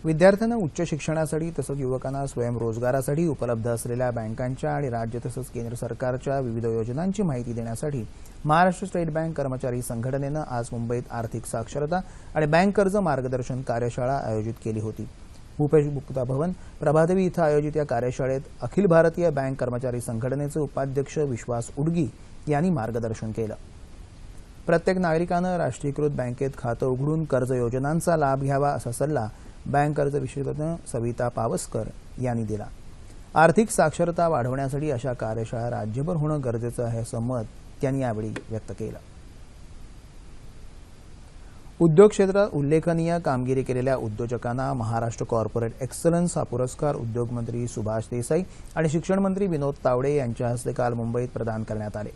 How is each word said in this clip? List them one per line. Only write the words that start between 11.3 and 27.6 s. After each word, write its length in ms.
साक्षरता 560
आणि 120
बँक 300
कर्ज 200
मार्गदर्शन 680
कार्यशाळा 540
आयोजित 380
केली 160
होती. 280
भूपेश 280
गुप्ता 380
भवन, 280
प्रभादेवी 460
इथं 160
आयोजित 340
या 80
कार्यशाळेत 560
अखिल 240
भारतीय 440
बँक 300
कर्मचारी 400
संघटनेचे 600
उपाध्यक्ष 580
विश्वास 600
उडगी 280
यांनी 220
मार्गदर्शन 600
केलं. 220
प्रत्येक 300
नागरिकानं 600
राष्ट्रीयकृत 540
बँकेत 480
खातं 280
उघडून 380
कर्ज 280
योजनांचा 640